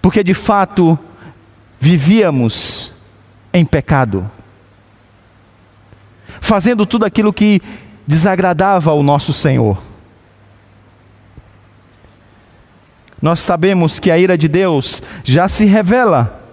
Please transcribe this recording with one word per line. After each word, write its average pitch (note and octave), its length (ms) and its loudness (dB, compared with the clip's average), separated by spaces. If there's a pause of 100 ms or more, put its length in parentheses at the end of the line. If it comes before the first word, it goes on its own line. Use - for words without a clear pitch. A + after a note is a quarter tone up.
porque G3 220 0
de F3 100 0
fato F3+ 640 0 (800)
vivíamos D3+ 1120 0 (640)
em E3+ 120 4
pecado, A#2 640 -2 (2000)
fazendo G#3+ 460 0
tudo A3+ 200 -2
aquilo G#3 280 0
que G#3 280 2 (460)
desagradava F3+ 840 0
ao D3 120 2
nosso C#3+ 300 0
Senhor. A#2 440 0 (3500)
Nós D#3+ 200 0
sabemos F3 580 0
que F#3+ 100 0
a E3 80 4
ira F3+ 200 2
de D#3 100 0
Deus D#3+ 560 -2 (200)
já E3+ 260 2
se - 160 0
revela G3 760 2 (120)